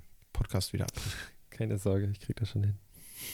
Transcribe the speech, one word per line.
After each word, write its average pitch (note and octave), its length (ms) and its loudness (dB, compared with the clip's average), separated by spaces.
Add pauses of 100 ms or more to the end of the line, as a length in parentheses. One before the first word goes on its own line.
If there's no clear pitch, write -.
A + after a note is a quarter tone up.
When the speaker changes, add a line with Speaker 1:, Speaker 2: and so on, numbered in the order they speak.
(320)
Speaker 1:
Podcast - 400 2
wieder G2 120 0
abbricht. - 320 -4 (340)
Speaker 2:
Keine G#2+ 280 0
Sorge, G2 340 4
ich - 80 -4
krieg - 160 -4
das G#2+ 140 0
schon G#2 140 2
hin. G2+ 100 4 (600)